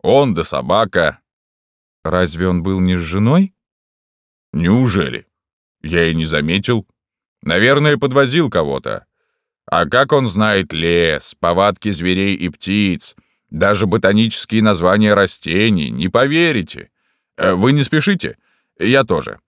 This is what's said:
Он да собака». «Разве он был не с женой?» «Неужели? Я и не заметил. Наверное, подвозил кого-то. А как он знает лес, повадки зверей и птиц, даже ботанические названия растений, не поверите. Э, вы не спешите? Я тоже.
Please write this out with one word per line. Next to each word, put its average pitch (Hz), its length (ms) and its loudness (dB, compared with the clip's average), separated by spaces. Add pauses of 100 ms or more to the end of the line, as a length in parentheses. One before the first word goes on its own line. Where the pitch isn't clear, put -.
Он 123 320 2
да 80 100 -2
собака». 80 720 -2 (840)
«Разве 87 420 -2
он 90 160 0
был 95 160 -2
не 92 160 0
с 90 60 -2
женой?» 110 520 0 (1000)
«Неужели? 90 760 0 (560)
Я 82 240 0
и 82 80 0
не 80 120 -2
заметил. 87 600 0 (560)
Наверное, 135 560 2
подвозил 139 520 0
кого-то. 67 540 -4 (600)
А 85 200 0
как 127 260 2
он 135 160 2
знает 98 440 0
лес, 82 680 0
повадки 95 500 0
зверей 92 460 -2
и 90 140 -6
птиц, 95 680 -2 (340)
даже 98 380 0
ботанические 110 760 0
названия 104 520 2
растений, 92 760 0
не 71 180 -4
поверите. 135 840 -2 (480)
Э, 92 160 0
вы 113 180 2
не 147 120 2
спешите? 156 520 -2 (420)
Я 123 260 2
тоже. 67 420 -4